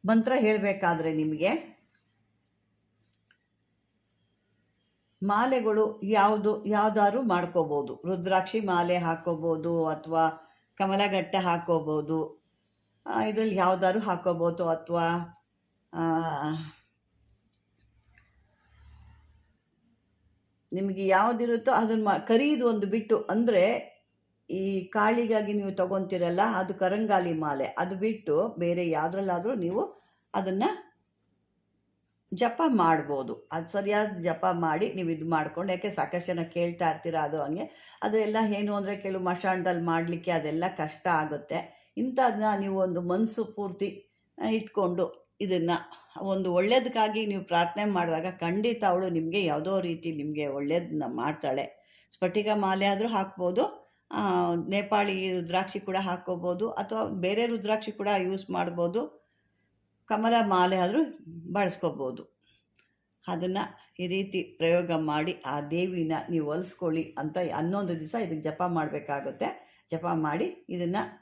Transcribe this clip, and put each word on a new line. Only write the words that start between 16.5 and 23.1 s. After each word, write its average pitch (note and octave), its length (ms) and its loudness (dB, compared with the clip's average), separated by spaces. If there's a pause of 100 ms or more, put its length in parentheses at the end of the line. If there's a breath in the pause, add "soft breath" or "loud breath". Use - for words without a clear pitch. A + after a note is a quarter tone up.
ನಿಮಗೆ F#3+ 340 -2
ಯಾವ್ದಿರುತ್ತೋ A3+ 640 4
ಅದನ್ನ A3 320 4
ಮಾ-, G3 240 2
ಕರಿದು B3+ 420 4
ಒಂದು G#3 180 0
ಬಿಟ್ಟು, G#3+ 300 2